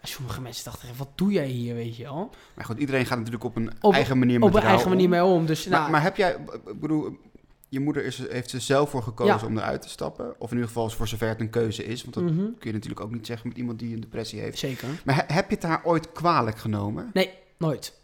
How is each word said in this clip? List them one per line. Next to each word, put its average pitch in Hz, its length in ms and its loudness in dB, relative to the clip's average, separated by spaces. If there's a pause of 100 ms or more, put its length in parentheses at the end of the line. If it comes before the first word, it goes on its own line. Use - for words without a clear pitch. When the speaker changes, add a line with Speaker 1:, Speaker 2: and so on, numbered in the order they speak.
Speaker 1:
Sommige 123 320 -8
mensen 120 240 -10
dachten 120 240 -14
echt: 120 100 -14
"Wat 135 160 -8
doe 196 180 2
jij 160 140 2
hier?", 120 280 -2
weet 117 220 -6
je 120 60 -14
wel. 156 280 -8 (240)
Speaker 2:
Maar - 100 -14
goed, 110 140 -6
iedereen 131 280 2
gaat 127 120 0
natuurlijk 117 260 -6
op 127 120 -4
een 113 140 -2 (100)
Speaker 1:
Op, 202 120 8
Speaker 2:
eigen 131 260 4
manier 123 180 6
Speaker 1:
op 170 80 6
Speaker 2:
met 190 100 8
Speaker 1:
een 214 60 8
Speaker 2:
rouw 202 80 2
Speaker 1:
eigen 190 180 6
Speaker 2:
om. 185 60 4
Speaker 1:
manier 185 160 6
mee 175 160 6
om, 175 220 6
dus, 160 200 0
Speaker 2:
Maar, 180 120 4
Speaker 1:
nou 151 120 0
Speaker 2:
maar 151 120 4
heb 190 140 0
jij, 185 200 2 (300)
ik - 140 -12
bedoel, 151 360 -2 (520)
je 135 120 -4
moeder 143 240 -2
is, 123 240 -6
heeft - 240 -6
er 127 80 -6
zelf 139 300 4
voor 127 120 -2
gekozen 123 380 2
Speaker 1:
Ja. 113 60 -6
Speaker 2:
om 113 120 -2
eruit - 240 -2
te - 60 -18
stappen? - 500 -8
Of 113 120 -10
in 117 60 -4
ieder 120 160 0
geval 113 180 -2
voor 110 180 -4
zover 113 200 -2
het 110 120 -2
een 110 100 -2
keuze 113 340 0
is, 120 180 -8
want 120 120 -14
dat 185 100 -2
Speaker 1:
Mhm. 165 120 2
Speaker 2:
kun 208 180 -2 (140)
je 110 40 -4
natuurlijk - 280 -6
ook 107 100 -8
niet 113 160 -8
zeggen 117 220 -8
met 120 80 -10
iemand 120 220 -6
die 113 160 -8
een 113 60 -6
depressie 110 400 -10
heeft. 107 180 -8
Speaker 1:
Zeker. 127 300 -6 (160)
Speaker 2:
Maar 139 100 2 (120)
he-, 147 80 -4
heb 196 140 0
je - 60 0
het - 100 -8
haar 160 200 0
ooit 160 280 0
kwalijk 139 460 2
genomen? 110 540 -4
Speaker 1:
Nee, 190 180 2 (280)
nooit. 156 460 -4